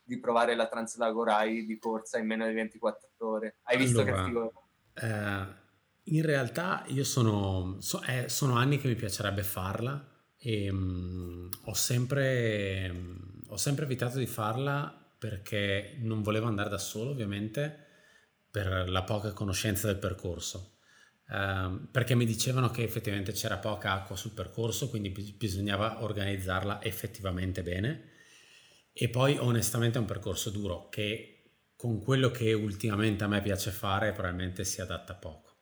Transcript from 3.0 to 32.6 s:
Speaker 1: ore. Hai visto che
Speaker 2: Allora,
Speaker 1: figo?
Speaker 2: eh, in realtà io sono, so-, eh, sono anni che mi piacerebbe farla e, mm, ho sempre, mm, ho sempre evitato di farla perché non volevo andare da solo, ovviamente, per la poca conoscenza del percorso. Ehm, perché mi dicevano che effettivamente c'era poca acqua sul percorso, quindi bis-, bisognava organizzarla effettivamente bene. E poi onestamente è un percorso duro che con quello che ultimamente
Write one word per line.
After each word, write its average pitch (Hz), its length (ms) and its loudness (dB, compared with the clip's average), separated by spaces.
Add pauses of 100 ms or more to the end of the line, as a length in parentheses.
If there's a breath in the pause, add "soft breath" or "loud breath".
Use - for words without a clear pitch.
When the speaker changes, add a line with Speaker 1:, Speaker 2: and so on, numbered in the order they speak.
Speaker 1:
ore. 110 440 -4
Hai 123 140 4
visto 123 260 6
che 101 60 4
Speaker 2:
Allora, 92 160 2
Speaker 1:
figo? 117 280 0 (420)
Speaker 2:
eh, 104 520 -2 (680)
in 156 100 4
realtà 151 640 0
io 131 160 0
sono, 98 800 4
so-, - 200 -4
eh, 123 280 -2
sono 127 260 4
anni 131 240 6
che - 80 0
mi 117 80 4
piacerebbe 101 480 0
farla 107 600 -2 (340)
e, 101 340 0
mm, 90 760 -4 (160)
ho 107 100 -6
sempre, 120 1160 2
mm, 90 260 -8 (320)
ho 104 80 -8
sempre 143 280 2
evitato 123 320 -2
di 123 80 0
farla 135 720 -2 (260)
perché 101 760 -2
non 110 240 0
volevo 110 240 2
andare 104 200 0
da 101 120 -2
solo, 113 320 -4
ovviamente, 110 720 -4 (640 loud breath)
per 92 400 0
la 92 140 2
poca 104 300 -2
conoscenza 101 520 0
del 98 140 2
percorso. 92 800 -6 (520 soft breath)
Ehm, 95 640 -2
perché 120 240 4
mi 120 100 6
dicevano 127 460 2
che 120 100 -2
effettivamente 101 500 -2
c'era 101 280 -2
poca 104 340 -2
acqua 98 220 -4
sul 107 160 -6
percorso, 113 580 -4
quindi 104 220 -2
bis-, 101 220 -8
bisognava 101 680 0
organizzarla 98 800 -2
effettivamente 95 800 -4
bene. 92 480 -2 (840 loud breath)
E 123 160 0
poi 135 280 4
onestamente 117 640 2
è - 20 2
un 104 60 0
percorso 98 420 -4
duro 98 400 -4
che - 640 -6 (240)
con 113 260 -2
quello 131 300 4
che 113 220 2
ultimamente 107 720 2